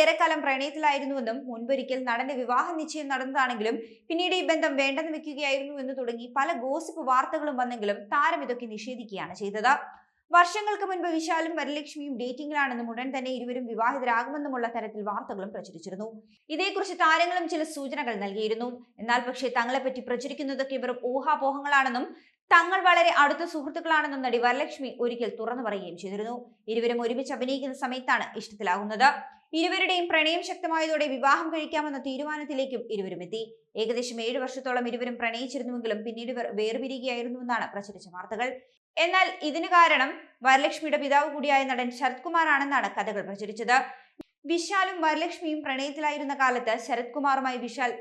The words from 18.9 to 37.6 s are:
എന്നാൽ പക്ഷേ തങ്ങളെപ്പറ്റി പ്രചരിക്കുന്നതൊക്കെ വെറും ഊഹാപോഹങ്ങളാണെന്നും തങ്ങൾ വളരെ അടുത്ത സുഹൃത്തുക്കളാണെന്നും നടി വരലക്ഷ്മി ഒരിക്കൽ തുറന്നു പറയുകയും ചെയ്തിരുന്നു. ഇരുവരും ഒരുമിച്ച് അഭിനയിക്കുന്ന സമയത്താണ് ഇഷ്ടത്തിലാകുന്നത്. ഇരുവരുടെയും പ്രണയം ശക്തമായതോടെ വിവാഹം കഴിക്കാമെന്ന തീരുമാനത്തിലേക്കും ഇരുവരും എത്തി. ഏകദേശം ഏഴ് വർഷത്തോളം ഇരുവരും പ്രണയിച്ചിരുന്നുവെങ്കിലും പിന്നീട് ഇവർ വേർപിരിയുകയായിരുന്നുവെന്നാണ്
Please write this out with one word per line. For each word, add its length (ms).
എന്നാൽ 260
പക്ഷേ 220
തങ്ങളെപ്പറ്റി 500
പ്രചരിക്കുന്നതൊക്കെ 760
വെറും 140
ഊഹാപോഹങ്ങളാണെന്നും 960
തങ്ങൾ 340
വളരെ 240
അടുത്ത 200
സുഹൃത്തുക്കളാണെന്നും 720
നടി 220
വരലക്ഷ്മി 420
ഒരിക്കൽ 340
തുറന്നു 280
പറയുകയും 340
ചെയ്തിരുന്നു. 340
ഇരുവരും 320
ഒരുമിച്ച് 320
അഭിനയിക്കുന്ന 480
സമയത്താണ് 400
ഇഷ്ടത്തിലാകുന്നത്. 680
ഇരുവരുടെയും 500
പ്രണയം 400
ശക്തമായതോടെ 640
വിവാഹം 400
കഴിക്കാമെന്ന 440
തീരുമാനത്തിലേക്കും 760
ഇരുവരും 320
എത്തി. 160
ഏകദേശം 440
ഏഴ് 180
വർഷത്തോളം 460
ഇരുവരും 320
പ്രണയിച്ചിരുന്നുവെങ്കിലും 840
പിന്നീട് 280
ഇവർ 120
വേർപിരിയുകയായിരുന്നുവെന്നാണ് 1120